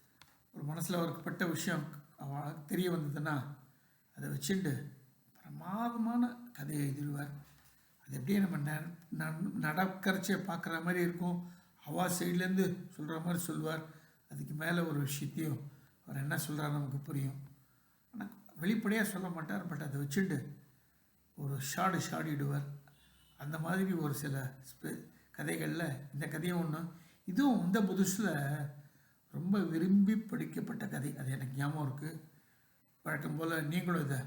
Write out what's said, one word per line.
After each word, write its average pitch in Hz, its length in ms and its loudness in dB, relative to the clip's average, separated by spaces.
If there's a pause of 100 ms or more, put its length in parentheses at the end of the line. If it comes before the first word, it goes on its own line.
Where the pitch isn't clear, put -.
(540)
ஒரு 147 120 -8
மனசுல 165 280 -2
அவருக்கு 170 280 0
பட்ட 175 240 -2
விஷயம் 160 380 0 (360)
அவ-, 147 460 -6
தெரிய 180 260 2
வந்ததுன்னா 151 520 0 (720)
அதை 143 120 -4
வச்சுட்டு 147 560 0 (560)
பிரமாதமான 226 960 0 (180)
கதையை 143 360 -2
எழுதிடுவார். 143 400 -4 (800)
அது 135 100 -6
எப்படியே 196 320 4
நம்ம 151 220 -2
ந-, 156 220 -4 (240)
ந-, 160 440 -2
நடக்கறச்சே 185 760 2
பார்க்குற 165 480 -2
மாதிரி 175 180 2
இருக்கும். 175 480 0 (360)
அவா 170 220 2
சைட்லேருந்து 180 680 4 (220)
சொல்ற 156 220 -2
மாதிரி 175 180 2
சொல்லுவார். 156 600 -2 (320)
அதுக்கு 143 220 -6
மேல 165 320 2
ஒரு 147 140 0
விஷயத்தையும் 143 680 -2 (360)
அவர் 139 160 -4
என்ன 151 140 0
சொல்றாரு 151 360 -2
நமக்கு 143 260 -2
புரியும். 139 420 -4 (720)
ஆனா - 160 -8 (320)
வெளிப்படையா 214 400 2
சொல்ல 185 280 -2
மாட்டார், 170 400 -4
but 147 120 -6
அதை 139 200 -2
வச்சுட்டு 156 420 2 (920)
ஒரு 139 220 -4 (180)
ஷாடு 180 240 4 (120)
ஷாடிடுவார். 143 540 0 (720)
அந்த 151 220 -4
மாதிரி 185 340 2
ஒரு 151 200 0
சில 135 500 -4
ஸ்பெ-, - 420 -8 (320)
கதைகள்ல 156 600 -2 (160)
இந்த 147 140 -4
கதையும் 170 340 0
ஒண்ணு. 165 280 -2 (360)
இதுவும் 202 400 4
இந்த 196 160 6
புதுசுல 185 680 4 (840)
ரொம்ப 180 280 2
விரும்பி 185 540 6
படிக்கப்பட்ட - 760 -2
கதை, 139 280 -2
அது 131 140 -2
எனக்கு 131 260 -4
ஞாபகம் 147 280 0
இருக்கு. 151 360 -6 (840)
வழக்கம் 156 340 -2
போல 165 240 0
நீங்களும் 160 440 2
இதை 135 220 0